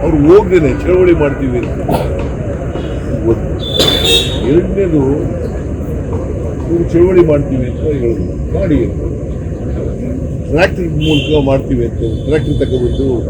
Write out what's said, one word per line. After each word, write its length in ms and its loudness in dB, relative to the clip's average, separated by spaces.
ಅವ್ರು 120 2
ಹೋಗ್ದೇನೆ 420 6
ಚಳವಳಿ 400 4
ಮಾಡ್ತೀವಿ 400 0
ಅಂತ 180 -4
ಒಂದು. 180 -2
ಎರಡನೇದು, 500 2
ಇವ್ರು 140 2
ಚಳವಳಿ 380 6
ಮಾಡ್ತೀವಿ 400 0
ಅಂತ 180 -4
ಹೇಳಿದ್ರು, 360 0
ಮಾಡಿ 300 2
ಅಂತ. 160 -4
ಟ್ರ್ಯಾಕ್ಟರ್ 400 0
ಮೂಲಕ 460 2
ಮಾಡ್ತೀವಿ 400 0
ಅಂತ, 100 -6
ಟ್ರ್ಯಾಕ್ಟರ್ 340 0
ತಗೊಂಡ್ಬಂದು 460 0